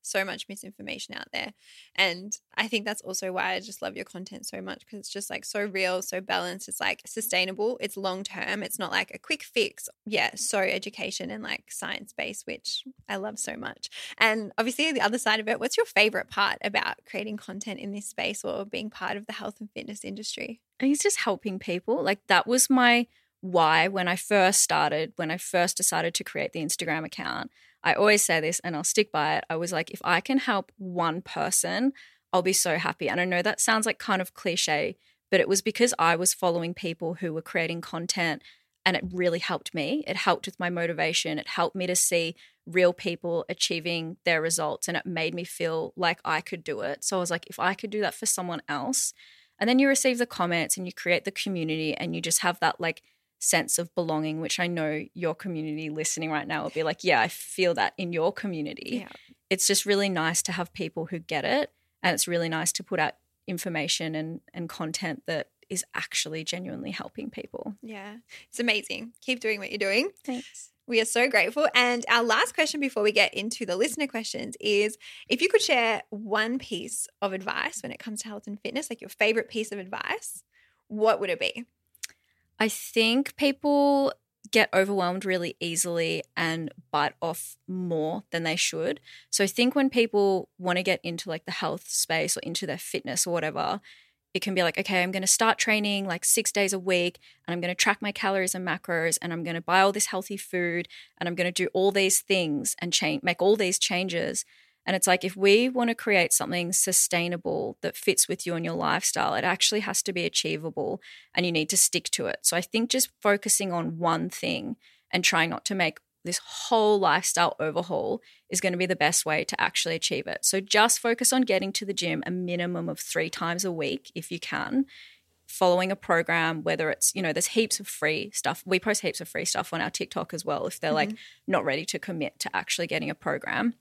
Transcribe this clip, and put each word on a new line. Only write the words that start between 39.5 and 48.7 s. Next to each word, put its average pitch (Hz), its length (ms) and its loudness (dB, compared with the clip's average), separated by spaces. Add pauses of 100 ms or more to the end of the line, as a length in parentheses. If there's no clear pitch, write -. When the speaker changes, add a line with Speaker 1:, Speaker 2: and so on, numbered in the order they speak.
Speaker 2:
me. 170 340 -2
It 190 100 -4
helped - 280 2
with - 160 -12
my 175 80 -2
motivation. 165 720 -2
It - 100 -10
helped - 260 -2
me 185 120 -2
to 180 100 0
see 170 400 2 (300)
real 175 260 6
people 170 560 -4
achieving 165 800 -4
their 160 160 2
results, 160 440 -2
and 170 120 -2
it - 80 -6
made 165 280 -4
me 175 100 -6
feel 160 520 -4
like 175 260 0
I 160 200 -2
could 170 200 -10
do 127 200 -6
it. 143 200 -6
So - 140 -2
I 180 40 2
was 175 100 -2
like, 170 160 -4
"If - 120 -16
I 180 140 0
could 202 160 -8
do 214 140 -4
that 185 120 -2
for - 120 -6
someone 180 420 -2
else." 147 460 -2 (440)